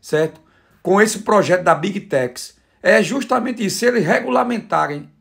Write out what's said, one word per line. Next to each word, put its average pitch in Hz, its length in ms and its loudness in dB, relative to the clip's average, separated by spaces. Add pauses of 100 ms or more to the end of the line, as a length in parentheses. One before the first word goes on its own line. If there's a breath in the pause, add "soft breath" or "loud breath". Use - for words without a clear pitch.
certo? 156 400 -4 (400 soft breath)
Com 190 180 2
esse 208 200 2
projeto 180 440 2
da 165 120 4
Big 185 260 -4
Techs, - 560 -4 (240)
é 214 220 4
justamente 240 600 -2
isso, 190 140 -4
se - 80 -2
eles 240 180 2
regulamentarem 214 1040 -2 (120)